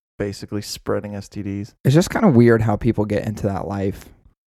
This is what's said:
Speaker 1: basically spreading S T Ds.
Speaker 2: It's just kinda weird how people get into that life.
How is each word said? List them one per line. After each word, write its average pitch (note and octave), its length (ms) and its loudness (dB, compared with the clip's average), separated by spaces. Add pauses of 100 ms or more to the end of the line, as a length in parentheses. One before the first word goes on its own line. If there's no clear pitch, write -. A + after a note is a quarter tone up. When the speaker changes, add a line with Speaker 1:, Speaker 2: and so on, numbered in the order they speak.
(200)
Speaker 1:
basically G#2 420 -8
spreading G#2 540 -6
S G2 140 -12
T G#2 120 -12
Ds. G2 320 -10 (100)
Speaker 2:
It's C3 120 4
just F3+ 140 4
kinda - 200 0
weird A#2 320 6
how A2 140 0
people G#2+ 300 -2
get G#2 200 -4
into G#2+ 220 -6
that G2 200 -6
life. G2 380 -6 (540)